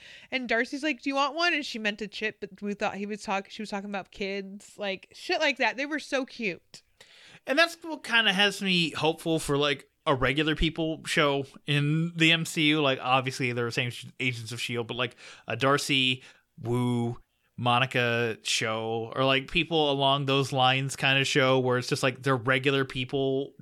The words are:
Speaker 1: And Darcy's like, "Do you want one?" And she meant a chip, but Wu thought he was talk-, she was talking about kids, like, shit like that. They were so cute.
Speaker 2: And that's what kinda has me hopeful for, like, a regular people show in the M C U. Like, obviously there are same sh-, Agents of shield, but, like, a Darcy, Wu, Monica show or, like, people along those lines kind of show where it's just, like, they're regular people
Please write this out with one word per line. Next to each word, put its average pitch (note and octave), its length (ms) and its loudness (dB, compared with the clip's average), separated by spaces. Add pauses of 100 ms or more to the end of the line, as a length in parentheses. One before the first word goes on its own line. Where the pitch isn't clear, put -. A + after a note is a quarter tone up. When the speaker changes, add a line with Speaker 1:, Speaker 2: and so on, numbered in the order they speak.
(320)
Speaker 1:
And B3+ 180 -4
Darcy's B3 320 0
like, D4 220 -2
"Do C#4 80 -2
you C#4 40 0
want C#4 200 0
one?" E4+ 180 2
And D4 100 0
she - 140 -8
meant G#3+ 240 -4
a G#3 60 -8
chip, - 320 -6
but - 240 -14
Wu G#3 100 -2
thought G3+ 220 -4
he G3+ 100 -6
was G#3 160 -8
talk-, G3 300 -4
she - 100 -12
was F3 80 -10
talking G3+ 220 -8
about F#3+ 180 -8
kids, G3 680 -10
like, G3 340 -6
shit F4 260 -4
like C#4+ 180 2
that. A3 200 0
They C#4 80 -2
were D4 140 -4
so C4+ 260 -4
cute. - 560 -8 (640)
Speaker 2:
And C#4 140 0
that's E4 240 4
what D#4 200 -10
kinda A3 300 2
has G3+ 300 2
me F3 280 4
hopeful D#3+ 460 0
for, D3 200 0
like, C#3+ 300 0 (200)
a D3 80 4
regular C#3+ 400 2
people D#3+ 500 -2
show C#3+ 400 2 (220)
in D3+ 480 0
the D#3+ 160 4
M E3 140 2
C - 240 -2
U. D#3 120 4
Like, C3+ 180 2
obviously B2+ 520 0
there A#2+ 160 -2
are A#2 40 -6
same B2 200 -2
sh-, - 160 -12 (120)
Agents A#2 320 -4
of A#2 80 -10
shield, A#2 280 -4
but, A#2+ 100 -8
like, A#2+ 180 -4 (320)
a A#2+ 80 -4
Darcy, C3 680 2 (360)
Wu, A#2+ 600 0 (380)
Monica A#2+ 840 0
show A2+ 720 -2
or, C3 80 2
like, C3+ 260 2
people D3+ 420 2
along C#3 340 2
those C3+ 260 2
lines C3 440 2
kind C3+ 240 2
of C3+ 80 2
show C3 320 4
where B2 180 2
it's B2 100 -4
just, - 160 -2
like, B2+ 180 0
they're C3+ 140 2
regular C3+ 500 2
people C3+ 760 -2